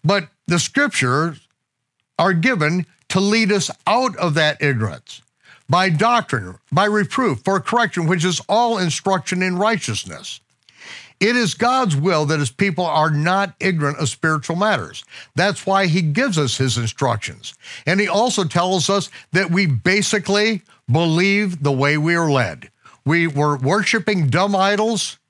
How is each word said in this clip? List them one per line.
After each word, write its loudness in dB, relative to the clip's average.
but 2
the 0
scriptures -2
are 2
given 0
to 0
lead 2
us 0
out 0
of -2
that 0
ignorance -4
by 4
doctrine, 0
by 2
reproof, 0
for 0
correction, 0
which 2
is 0
all 2
instruction -2
in -2
righteousness. -4
It 2
is 0
God's 0
will 0
that 0
his -2
people -2
are 2
not 0
ignorant -2
of -2
spiritual -2
matters. -2
That's 0
why 2
he 2
gives 0
us 0
his -2
instructions. -4
And 0
he 0
also 0
tells 0
us 0
that 2
we 2
basically 0
believe 2
the 2
way 2
we 0
are 0
led. -2
We 2
were 0
worshiping 0
dumb 2
idols 0